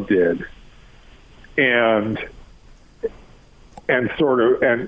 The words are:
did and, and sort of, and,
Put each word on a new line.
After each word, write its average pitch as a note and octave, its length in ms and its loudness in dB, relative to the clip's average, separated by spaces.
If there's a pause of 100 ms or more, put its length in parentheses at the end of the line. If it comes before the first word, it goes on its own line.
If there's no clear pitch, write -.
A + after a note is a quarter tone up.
did E2+ 380 2 (1120)
and, A2+ 600 2 (1700)
and A#2+ 280 0
sort C3+ 220 2
of, B2 240 2
and, B2 240 0